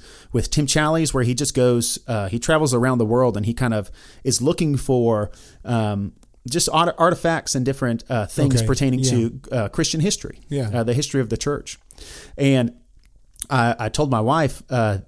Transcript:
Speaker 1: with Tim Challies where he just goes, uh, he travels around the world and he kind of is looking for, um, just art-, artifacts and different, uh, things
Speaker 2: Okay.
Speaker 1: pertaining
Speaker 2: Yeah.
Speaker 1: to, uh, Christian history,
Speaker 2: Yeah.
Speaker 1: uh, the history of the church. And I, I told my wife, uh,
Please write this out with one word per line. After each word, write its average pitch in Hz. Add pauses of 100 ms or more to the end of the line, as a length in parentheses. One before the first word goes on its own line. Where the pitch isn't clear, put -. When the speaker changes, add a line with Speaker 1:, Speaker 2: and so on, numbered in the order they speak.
(320)
Speaker 1:
with 113
Tim 147
Challies 156
where 131
he 120
just 139
goes, 123 (100)
uh, 104
he 104
travels 156
around 123
the 117
world 120
and 104
he 110
kind 117
of 107 (340)
is 131
looking 151
for, 117 (340)
um, 104 (340)
just 160
art-, 165
artifacts 165
and 131
different, 127
uh, 117
things 135
Speaker 2:
Okay. 113
Speaker 1:
pertaining 131
Speaker 2:
Yeah. 131
Speaker 1:
to, 120 (120)
uh, 113
Christian 160
history, -
Speaker 2:
Yeah. 135
Speaker 1:
uh, 120
the 120
history 143
of 120
the 113
church. - (600)
And 135 (800)
I, 120
I 110
told 151
my 113
wife, 143
uh, 110